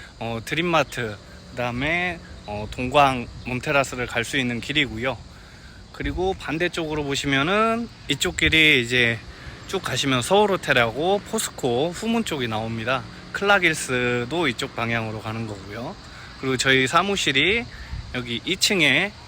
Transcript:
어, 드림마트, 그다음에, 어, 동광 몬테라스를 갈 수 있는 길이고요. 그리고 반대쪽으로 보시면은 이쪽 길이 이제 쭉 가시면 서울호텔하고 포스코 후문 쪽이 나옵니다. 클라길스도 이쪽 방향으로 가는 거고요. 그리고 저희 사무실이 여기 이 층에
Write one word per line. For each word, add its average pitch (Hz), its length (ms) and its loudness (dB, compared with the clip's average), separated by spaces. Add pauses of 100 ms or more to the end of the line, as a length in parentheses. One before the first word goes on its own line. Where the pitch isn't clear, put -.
(180)
어, 113 260 -4
드림마트, 143 720 0 (340)
그다음에, 156 680 -2 (280)
어, 104 240 -6
동광 127 560 4 (200)
몬테라스를 127 600 0
갈 117 180 -2
수 143 140 -4
있는 120 220 -2
길이고요. 123 580 -2 (760)
그리고 185 420 -2
반대쪽으로 156 680 -2
보시면은 180 840 0 (200)
이쪽 165 300 -2
길이 156 420 6
이제 117 380 2 (480)
쭉 190 160 -4
가시면 131 400 0
서울호텔하고 170 1000 4 (100)
포스코 147 640 0
후문 226 300 0
쪽이 131 240 -2
나옵니다. 113 540 -2 (300)
클라길스도 151 1160 2
이쪽 123 260 -4
방향으로 113 460 -2
가는 110 260 -6
거고요. 107 480 -10 (460)
그리고 131 160 0
저희 131 300 6
사무실이 180 800 2 (480)
여기 120 320 -6
이 185 100 -2
층에 175 560 2 (160)